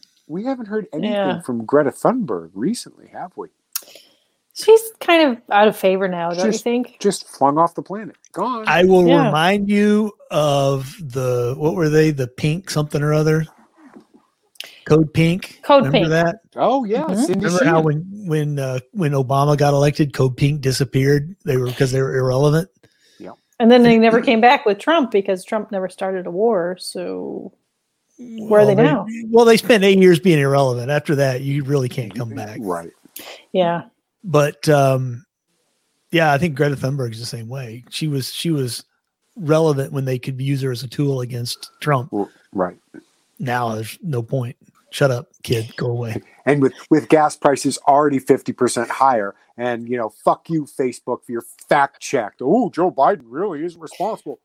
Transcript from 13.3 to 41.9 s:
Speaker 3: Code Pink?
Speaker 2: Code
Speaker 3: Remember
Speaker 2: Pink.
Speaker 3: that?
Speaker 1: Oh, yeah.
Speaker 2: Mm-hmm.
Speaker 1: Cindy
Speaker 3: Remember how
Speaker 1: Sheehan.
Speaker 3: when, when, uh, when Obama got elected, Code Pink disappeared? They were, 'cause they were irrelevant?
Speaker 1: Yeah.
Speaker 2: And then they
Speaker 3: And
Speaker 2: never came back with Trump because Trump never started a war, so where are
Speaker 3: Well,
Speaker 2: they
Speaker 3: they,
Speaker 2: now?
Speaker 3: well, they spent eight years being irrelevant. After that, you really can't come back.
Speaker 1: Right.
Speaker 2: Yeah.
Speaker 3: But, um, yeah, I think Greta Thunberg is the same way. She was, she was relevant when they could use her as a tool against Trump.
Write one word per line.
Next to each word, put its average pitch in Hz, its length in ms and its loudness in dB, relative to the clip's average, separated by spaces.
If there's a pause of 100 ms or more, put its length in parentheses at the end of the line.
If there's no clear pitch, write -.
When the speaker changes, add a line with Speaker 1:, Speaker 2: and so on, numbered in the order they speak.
Speaker 3:
Code 156 280 2
Pink? 165 480 -2
Speaker 2:
Code 277 240 2
Speaker 3:
Remember 175 120 2
Speaker 2:
Pink. 170 120 2
Speaker 3:
that? 170 300 0 (160)
Speaker 1:
Oh, 226 280 0
yeah. 214 200 -2
Speaker 2:
Mm-hmm. 185 180 -4
Speaker 1:
Cindy - 240 -2
Speaker 3:
Remember 175 180 0
how 165 180 2
Speaker 1:
Sheehan. - 20 0
Speaker 3:
when, 185 420 -4
when, 147 320 -2
uh, 131 200 -4 (140)
when 160 200 -2
Obama 139 440 2
got 143 160 2
elected, 143 400 0
Code 131 240 0
Pink 147 240 0
disappeared? 139 840 0
They 131 120 -2
were, 123 140 -2
'cause 127 220 0
they 135 100 -2
were 135 160 -4
irrelevant? 143 500 2 (500)
Speaker 1:
Yeah. - 140 -18 (280)
Speaker 2:
And 226 100 6
then 247 120 8
they 233 120 8
Speaker 3:
And 226 80 6
Speaker 2:
never 226 180 4
came 226 200 2
back 247 260 4
with 202 120 0
Trump 302 320 0
because 196 340 -2
Trump 208 260 -6
never 185 180 -6
started 190 380 -6
a 175 40 -8
war, 185 480 -2
so 185 760 -10 (640)
where 220 440 2
are - 20 8
Speaker 3:
Well, - 20 6
Speaker 2:
they 202 80 4
Speaker 3:
they, 208 80 4
Speaker 2:
now? 247 240 2 (240)
Speaker 3:
well, 226 140 6
they 226 120 8
spent 196 280 2
eight 196 140 6
years 180 200 8
being 165 220 2
irrelevant. 135 500 0
After 147 260 0
that, 135 260 0
you 139 220 -4
really 131 240 -2
can't 117 260 -8
come 117 160 -8
back. 110 300 -12
Speaker 1:
Right. 85 300 -6 (640)
Speaker 2:
Yeah. 170 320 0 (400)
Speaker 3:
But, 147 440 0
um, 131 560 2 (840)
yeah, 160 220 2
I 139 60 2
think 156 160 -2
Greta 143 220 0
Thunberg 131 360 -4
is 110 80 -14
the 117 60 -12
same 113 220 -12
way. 123 420 -14
She - 180 -6
was, 139 240 -4
she - 180 -4
was 135 340 -4 (520)
relevant 151 560 0
when 135 120 -4
they 131 140 -4
could 131 220 -8
use 139 220 -2
her 135 100 -4
as 120 100 -8
a 127 60 -12
tool 139 340 -2
against 120 480 -10 (100)
Trump. 139 320 -2